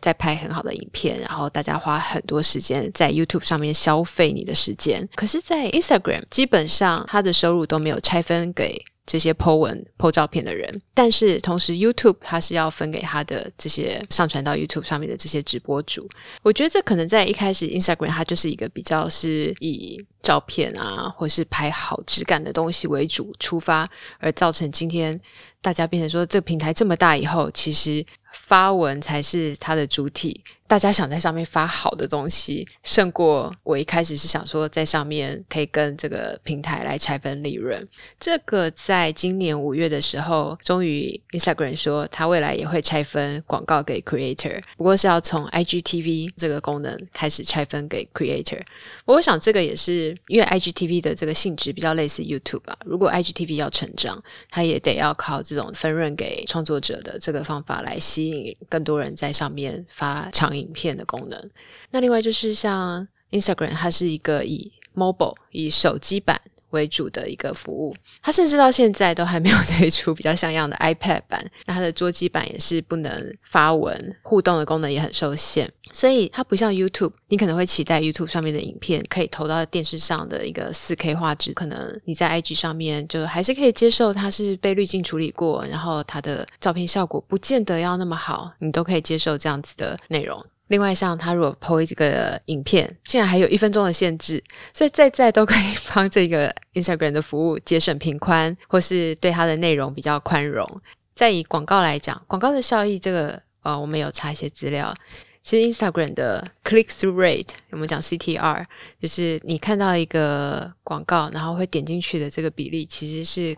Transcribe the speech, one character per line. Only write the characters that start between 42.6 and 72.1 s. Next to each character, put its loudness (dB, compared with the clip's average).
会 0
拆 0
分 -4
广 -4
告 2
给 -4
creator， -4
不 -4
过 6
是 6
要 6
从 0
I 0
G -2
T -4
V -4
这 -4
个 -4
功 -4
能 -8
开 -2
始 0
拆 0
分 -8
给 -6
creator。 -4
我 6
想 2
这 4
个 2
也 -2
是 -2
因 4
为 6
I 2
G -2
T -4
V 0
的 -2
这 -6
个 -2
性 2
质 -2
比 -12
较 0
类 0
似 -2
YouTube -6
啦， -12
如 -4
果 4
I 2
G -2
T -6
V -6
要 -4
成 -2
长， -2
它 -2
也 2
得 2
要 2
靠 -4
这 -8
种 -6
分 -2
润 -2
给 -6
创 -2
作 -2
者 -2
的 -12
这 -4
个 -4
方 -6
法 -6
来 -8
吸 2
引 -8
更 -2
多 -2
人 -6
在 -6
上 0
面 -8
发 -6
长 2
影 -10
片 -4
的 -12
功 -10
能。 -14
那 -2
另 4
外 4
就 0
是 0
像 -2
Instagram， 0
它 -2
是 4
一 -2
个 -2
以 -8
mobile， 0
以 -6
手 2
机 -2
版 0
为 0
主 -4
的 -8
一 -10
个 -6
服 -10
务， -6
它 0
甚 6
至 4
到 8
现 6
在 2
都 -2
还 0
没 4
有 8
推 4
出 2
比 -8
较 2
像 0
样 0
的 -6
iPad 0
版， -6
那 -4
它 -2
的 0
桌 -2